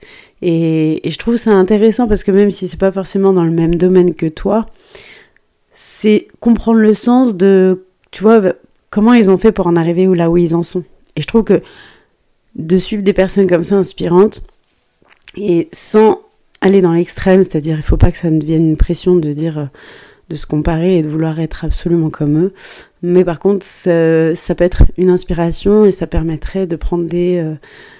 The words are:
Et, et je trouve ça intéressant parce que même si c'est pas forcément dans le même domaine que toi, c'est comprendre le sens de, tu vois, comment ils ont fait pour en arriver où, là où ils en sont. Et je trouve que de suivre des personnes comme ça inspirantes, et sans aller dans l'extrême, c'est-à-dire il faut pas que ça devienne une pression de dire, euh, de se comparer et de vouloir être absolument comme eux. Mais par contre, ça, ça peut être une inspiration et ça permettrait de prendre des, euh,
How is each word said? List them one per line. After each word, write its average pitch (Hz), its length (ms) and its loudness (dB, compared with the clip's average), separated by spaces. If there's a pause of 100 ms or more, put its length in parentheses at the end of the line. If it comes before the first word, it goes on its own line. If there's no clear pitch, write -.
(420)
Et, 160 680 -2
et - 20 -4
je 160 80 -10
trouve 233 180 -2
ça 220 160 0
intéressant 208 560 2
parce 208 160 -2
que 208 80 -2
même 202 200 4
si 185 160 -8
c'est - 120 -12
pas 196 120 0
forcément 190 420 -2
dans 175 100 2
le 165 80 0
même 165 240 0
domaine 180 380 2
que 160 140 -6
toi, 202 400 -4 (1080)
c'est - 540 -2 (120)
comprendre 226 400 2
le 214 140 4
sens 240 420 0
de, 185 500 2 (260)
tu - 120 -14
vois, 220 180 6 (480)
comment 214 240 2
ils 220 160 4
ont 185 80 4
fait 220 140 2
pour 190 160 -2
en 170 80 2
arriver 170 320 0
où, 185 60 2
là 165 160 0
où 170 80 2
ils 170 180 0
en 170 80 -2
sont. 175 200 -8 (320)
Et 156 60 -6
je 143 60 -6
trouve 226 160 0
que 202 180 0 (920)
de 160 220 -2
suivre 208 260 -4
des 190 100 0
personnes 190 340 0
comme 175 160 0
ça 196 120 -2
inspirantes, 185 680 0 (920)
et 180 360 -2
sans - 500 2 (400)
aller 196 200 4
dans 170 120 2
l'extrême, 185 500 2
c'est-à-dire 156 340 -4
il 151 60 -8
faut - 140 0
pas - 140 4
que - 60 -10
ça 170 140 -2
devienne 160 380 0
une 156 80 0
pression 180 380 0
de 156 160 0
dire, 151 280 -6
euh, 147 60 -6 (640)
de 160 60 -10
se - 120 -12
comparer 165 500 0
et 160 60 0
de 151 40 -4
vouloir 156 320 -4
être 160 260 -8
absolument 165 440 -2
comme 151 300 -2
eux. 196 140 -2 (500)
Mais 175 200 2
par 170 140 -4
contre, 196 260 -2
ça, 165 720 0
ça 175 220 -6
peut - 80 0
être 180 200 4 (140)
une 185 140 2
inspiration 180 720 0
et 196 60 4
ça 175 160 -6
permettrait 165 580 -4
de 170 100 -6
prendre 175 300 -4
des, 175 320 -2
euh, 156 180 -4 (440)